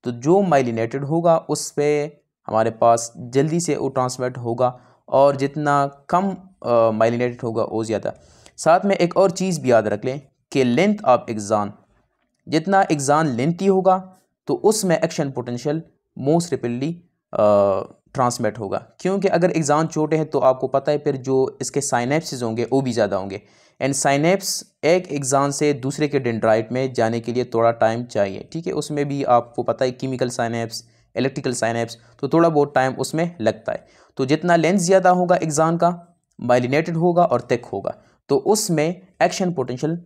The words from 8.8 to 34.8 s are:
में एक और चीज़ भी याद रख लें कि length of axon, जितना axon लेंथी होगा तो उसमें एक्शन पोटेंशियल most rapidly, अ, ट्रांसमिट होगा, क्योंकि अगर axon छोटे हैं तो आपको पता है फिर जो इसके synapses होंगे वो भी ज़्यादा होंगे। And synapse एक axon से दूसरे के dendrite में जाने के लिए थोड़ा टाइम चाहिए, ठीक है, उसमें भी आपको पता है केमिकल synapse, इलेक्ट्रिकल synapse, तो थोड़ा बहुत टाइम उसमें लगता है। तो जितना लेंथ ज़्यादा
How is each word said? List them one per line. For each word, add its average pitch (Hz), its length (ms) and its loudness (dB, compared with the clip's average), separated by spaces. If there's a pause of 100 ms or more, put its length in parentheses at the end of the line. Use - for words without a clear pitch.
में 196 100 2
एक 175 220 0
और 185 140 4
चीज़ 180 300 -4
भी 127 100 0
याद 110 160 4
रख 104 180 -4
लें 135 160 -6 (300)
कि 123 240 2
length 208 300 2
of 120 300 2
axon, 104 360 -2 (760)
जितना 185 380 2
axon 147 380 2
लेंथी 151 400 -2
होगा 190 460 2 (360)
तो 147 60 0
उसमें 190 460 2
एक्शन 160 320 -4
पोटेंशियल 127 520 -6 (360)
most 160 260 0
rapidly, 127 480 -4 (400)
अ, 101 480 4 (320)
ट्रांसमिट 120 460 -2
होगा, 98 180 -6 (220)
क्योंकि 190 280 -2
अगर 170 240 2
axon 160 400 0
छोटे 156 260 -2
हैं 156 120 -2
तो 143 100 -2
आपको 131 280 2
पता 135 240 -2
है 147 60 0
फिर 143 180 -2
जो 131 460 -2
इसके 139 200 -4
synapses 131 600 -2
होंगे 113 280 -4
वो 135 100 2
भी 127 100 -2
ज़्यादा 101 260 0
होंगे। 98 240 -8 (400)
And 135 120 -2
synapse 147 720 0 (200)
एक 151 400 0
axon 139 280 0
से 147 220 0
दूसरे 139 340 -4
के 139 120 -2
dendrite 113 520 0
में 131 220 -4
जाने 117 260 0
के 117 140 -8
लिए 123 120 -2
थोड़ा 117 260 2
टाइम 113 320 0
चाहिए, 101 500 -4
ठीक 170 140 -8
है, - 60 -6
उसमें 147 340 -4
भी 139 160 -4
आपको 120 400 0
पता 120 220 -2
है 127 60 -2
केमिकल 127 380 -4
synapse, 117 520 -6 (340)
इलेक्ट्रिकल 131 380 -4
synapse, 117 420 -4 (240)
तो 139 80 -6
थोड़ा 165 220 4
बहुत 143 260 2
टाइम 131 180 2
उसमें 170 480 -4
लगता - 300 -2
है। - 160 -10 (300)
तो 135 80 -2
जितना 165 300 2
लेंथ 170 220 2
ज़्यादा 180 320 4